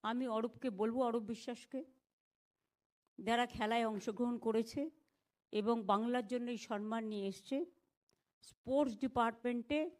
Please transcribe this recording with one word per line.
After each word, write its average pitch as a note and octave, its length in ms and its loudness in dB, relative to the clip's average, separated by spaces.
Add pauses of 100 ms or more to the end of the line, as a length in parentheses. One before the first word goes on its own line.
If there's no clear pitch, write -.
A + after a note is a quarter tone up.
(100)
আমি B3 140 0 (120)
অরূপকে A#3 320 -2 (120)
বলবো, A3+ 180 2 (100)
অরূপ A#3 240 2
বিশ্বাসকে, A#3+ 480 -8 (1400)
যারা A#3 260 2 (100)
খেলায় A3+ 360 2
অংশগ্রহণ A3+ 460 -2 (100)
করেছে A3+ 360 0 (800)
এবং A3+ 160 2 (160)
বাংলার A#3 400 2
জন্য A#3+ 220 -2
এই A3 140 -6
সম্মান A3 340 -2 (100)
নিয়ে G3+ 200 -2
এসছে, - 240 -4 (960)
স্পোর্টস C4+ 440 2 (100)
ডিপার্টমেন্টে A#3+ 760 2 (200)